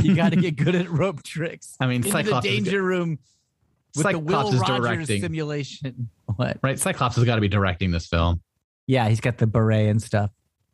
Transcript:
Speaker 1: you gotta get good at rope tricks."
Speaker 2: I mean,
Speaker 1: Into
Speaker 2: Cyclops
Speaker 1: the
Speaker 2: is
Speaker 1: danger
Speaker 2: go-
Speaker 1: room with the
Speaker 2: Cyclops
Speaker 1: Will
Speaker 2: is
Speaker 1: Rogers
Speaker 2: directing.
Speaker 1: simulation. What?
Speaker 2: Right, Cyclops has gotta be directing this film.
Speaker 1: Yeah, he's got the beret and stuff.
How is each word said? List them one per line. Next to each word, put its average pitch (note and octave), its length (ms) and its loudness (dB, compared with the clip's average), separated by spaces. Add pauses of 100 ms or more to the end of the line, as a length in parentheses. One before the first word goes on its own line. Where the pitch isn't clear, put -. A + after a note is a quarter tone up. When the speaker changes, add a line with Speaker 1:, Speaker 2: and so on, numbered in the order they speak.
Speaker 1:
you E3 140 4
gotta E3 220 4
get F3+ 180 2
good F3 200 2
at F3+ 140 0
rope E3 340 -2
tricks." - 580 -10
Speaker 2:
I B2+ 60 2
mean, B2 100 0
Speaker 1:
Into B2 140 0
Speaker 2:
Cyclops G3+ 340 0
Speaker 1:
the G3 80 -2
Speaker 2:
is G#3+ 100 0
Speaker 1:
danger F#3+ 160 0
Speaker 2:
go- F#3+ 60 0
Speaker 1:
room F3+ 240 0
with D#3 80 -4 (800)
the C#3+ 80 0
Speaker 2:
Cyclops F3 280 0
Speaker 1:
Will - 220 2
Speaker 2:
is B2 80 4
Speaker 1:
Rogers B2 200 0
Speaker 2:
directing. A2+ 400 -2
Speaker 1:
simulation. D3 880 -6 (280)
What? B2 260 -2
Speaker 2:
Right, C3+ 160 -2
Cyclops D3 380 -2
has A#2+ 80 4
gotta A#2 160 2
be G#2 80 4
directing F#2+ 420 0
this E2+ 160 -4
film. E2+ 340 2 (460)
Speaker 1:
Yeah, B2+ 220 2
he's A2+ 100 2
got A#2+ 200 -2
the A#2 80 2
beret A2 420 2
and G#2 120 2
stuff. G#2 300 -2 (420)